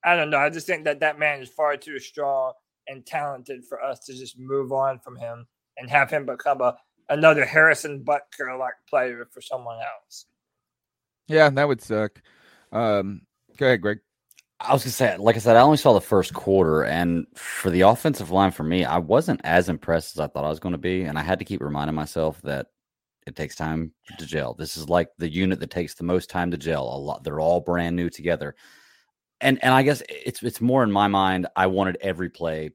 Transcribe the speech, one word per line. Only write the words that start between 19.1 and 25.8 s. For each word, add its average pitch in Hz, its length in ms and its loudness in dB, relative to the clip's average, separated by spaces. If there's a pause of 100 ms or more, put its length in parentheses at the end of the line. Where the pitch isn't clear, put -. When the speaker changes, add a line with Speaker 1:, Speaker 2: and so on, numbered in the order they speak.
Speaker 3:
as 87 240 2
impressed 82 480 -4
as 78 40 -8
I 76 60 -4
thought 71 180 -8
I 76 40 -2
was 78 120 -6
gonna 87 180 -6
be, 92 240 -4
and 76 160 -6
I 76 40 -4
had 87 160 0
to - 60 -8
keep 101 160 -8
reminding 73 340 -4
myself 78 480 -4
that 69 260 -8 (580)
it - 100 -16
takes 73 200 -10
time 80 360 -6 (260)
to 80 80 -14
gel. 69 280 -6
This 78 220 -12
is, 78 120 -12
like, 85 300 2
the 85 100 -4
unit 92 320 0
that 78 100 -10
takes 87 240 -6